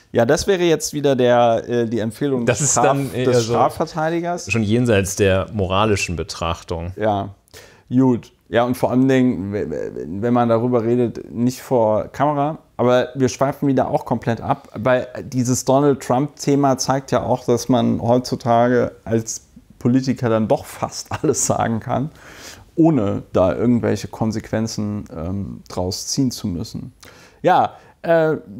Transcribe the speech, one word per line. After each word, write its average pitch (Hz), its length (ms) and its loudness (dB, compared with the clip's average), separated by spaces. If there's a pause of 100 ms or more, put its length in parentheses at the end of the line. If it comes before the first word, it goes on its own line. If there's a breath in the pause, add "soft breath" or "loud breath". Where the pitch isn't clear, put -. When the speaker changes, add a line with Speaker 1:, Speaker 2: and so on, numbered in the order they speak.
(140 soft breath)
Speaker 1:
Ja, 117 120 4
das - 200 2
wäre 185 180 2
jetzt 160 300 0
wieder 139 220 2
der, 120 520 4
äh, 120 200 0
die 113 120 -2
Empfehlung 120 460 -2
Speaker 2:
Das 117 140 2
Speaker 1:
des 147 80 -2
Speaker 2:
ist 123 60 0
Speaker 1:
Straf-, 123 120 2
Speaker 2:
dann 139 280 0
eher 123 120 -2
Speaker 1:
des 123 200 2
Speaker 2:
so 113 80 -2
Speaker 1:
Strafverteidigers. 165 960 -2
Speaker 2:
schon 113 120 0
jenseits 107 520 2
der 95 380 2
moralischen 98 640 0
Betrachtung. 85 800 -6
Speaker 1:
Ja, 101 320 -2 (600 loud breath)
gut. 127 420 2 (180)
Ja, 117 160 2
und 127 100 -2
vor 127 160 -2
allen 127 160 2
Dingen, 123 460 2
w-, 85 160 -4
w-, 58 360 -8 (160)
wenn 120 120 0
man 120 160 2
darüber 117 340 2
redet, 117 480 0
nicht 120 300 -2
vor 107 480 0
Kamera. 147 480 -2 (180)
Aber 123 400 2
wir 131 140 2
schweifen 139 400 -2
wieder 131 180 2
auch - 160 -2
komplett 117 380 -4
ab. - 340 -4
Weil 127 320 0 (160)
dieses 123 400 -2
Donald 139 380 4
Trump-Thema 139 760 0
zeigt 135 340 -4
ja 123 120 0
auch, - 220 -2
dass 120 240 0
man 117 320 2
heutzutage 120 920 2 (140)
als 113 400 -4 (340)
Politiker 127 480 0
dann 110 220 2
doch 147 160 0
fast - 460 -10
<laughs> - 120 -8
alles - 240 0
sagen 110 320 0
kann, 123 300 -4 (640 loud breath)
ohne 117 560 2
da 92 240 2
irgendwelche 107 540 0
Konsequenzen, 110 960 -4 (100)
ähm, 82 540 -8
draus 92 380 -6
ziehen 135 240 0
zu - 160 -6
müssen. 87 440 -8 (500 loud breath)
Ja, 156 340 2 (260 loud breath)
äh, 160 340 2 (240)